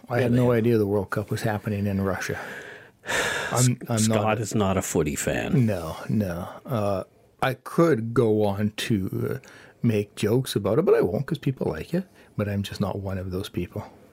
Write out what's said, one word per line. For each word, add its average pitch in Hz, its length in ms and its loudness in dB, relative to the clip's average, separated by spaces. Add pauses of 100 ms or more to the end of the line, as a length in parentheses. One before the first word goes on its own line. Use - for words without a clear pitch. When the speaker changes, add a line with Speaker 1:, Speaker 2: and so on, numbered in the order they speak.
Speaker 1:
I 120 120 2
had 120 100 2
Speaker 2:
Yeah, 123 60 4
Speaker 1:
no 123 140 4
Speaker 2:
they 120 60 4
Speaker 1:
idea 117 200 4
the 104 100 4
World 98 240 0
Cup - 200 -4
was 117 120 -4
happening 104 440 -2
in 98 140 0
Russia. 95 360 -2 (360)
Speaker 2:
<sighs> - 800 -6
Speaker 1:
I'm, 123 360 2
I'm 117 120 0
Speaker 2:
Scott 110 220 2
Speaker 1:
not 107 180 2
Speaker 2:
is 110 160 -4
not 95 220 2
a 95 40 2
footy 76 340 0
fan. - 500 0
Speaker 1:
No, 85 320 -2 (100)
no. 92 400 -2 (180)
Uh, 101 380 -2 (380)
I 127 140 0
could 117 580 2
go 110 320 4
on 104 320 0
to, 113 640 -2
uh, - 60 -20 (340)
make 107 340 2
jokes 120 400 0
about 104 220 0
it, 175 80 2
but 403 80 6
I 466 80 4
won't - 240 0
'cause - 120 -4
people - 340 -2
like 156 220 -8
it. 185 100 0 (340)
But 104 120 -2
I'm 101 140 0
just - 180 -6
not 101 180 -2
one 95 180 -6
of 92 140 -6
those 90 180 -4
people. - 340 -6 (300)